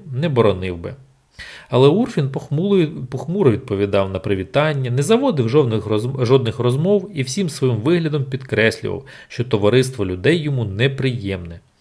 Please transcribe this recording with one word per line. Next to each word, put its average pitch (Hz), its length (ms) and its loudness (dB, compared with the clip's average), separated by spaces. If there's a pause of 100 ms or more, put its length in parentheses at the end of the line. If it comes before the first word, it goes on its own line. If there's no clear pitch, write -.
(140)
не 151 160 -2
боронив 95 480 2
би. 92 180 -10 (760)
Але 127 180 6
Урфін 160 420 2
похмули-, 156 760 0
похмуро 147 460 0
відповідав 98 600 0
на 95 80 -4
привітання, 127 720 -2
не 135 120 0
заводив 202 460 2
жодних 113 380 2
роз-, 120 380 0
жодних 120 340 2
розмов 170 540 0
і 139 100 -2
всім 185 260 -2
своїм 123 280 0
виглядом 151 480 0
підкреслював, 107 800 -2 (220)
що - 160 -6
товариство 117 640 2
людей 92 320 0
йому 139 280 -2
неприємне. 101 920 -4 (220)